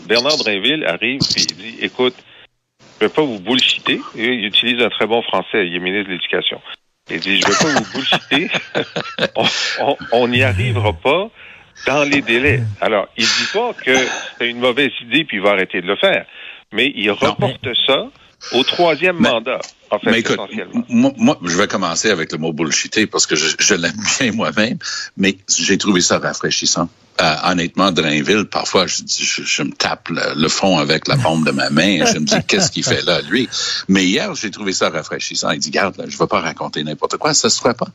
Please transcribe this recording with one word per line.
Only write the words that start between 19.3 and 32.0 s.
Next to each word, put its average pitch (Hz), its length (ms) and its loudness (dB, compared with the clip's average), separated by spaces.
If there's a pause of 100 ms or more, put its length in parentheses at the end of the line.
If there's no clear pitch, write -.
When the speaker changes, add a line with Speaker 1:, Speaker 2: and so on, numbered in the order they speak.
Speaker 1:
mandat, 117 280 -2 (320)
en 104 80 0
fait, 110 120 0
Speaker 2:
mais 110 100 4
écoute, 107 140 0
Speaker 1:
essentiellement. 104 560 -6
Speaker 2:
moi, 127 260 4
moi, 117 280 4
je 87 120 -2
vais 101 100 4
commencer 95 440 0
avec 82 200 0
le 92 80 -4
mot 80 140 -2
bullshiter 80 540 0
parce - 200 0
que 82 100 0
je, 80 220 0
je - 160 4
l'aime 85 220 -2 (220)
bien 120 140 0
moi-même, 107 440 0 (400)
mais 98 220 2 (100)
j'ai 92 300 2
trouvé 92 240 4
ça 87 160 2
rafraîchissant. 78 720 -2 (320)
Euh, 85 120 2 (100)
honnêtement, 90 460 2
Drainville, 78 540 2
parfois, 85 420 0
je, - 100 -4 (120)
je, - 360 -2
je - 180 -2
me - 80 -2
tape - 400 -4
le, 82 100 -2 (160)
le 78 120 2
front 90 300 2
avec 76 300 0
la - 80 2
paume 80 280 2
de - 80 2
ma 69 180 -2
main 95 320 4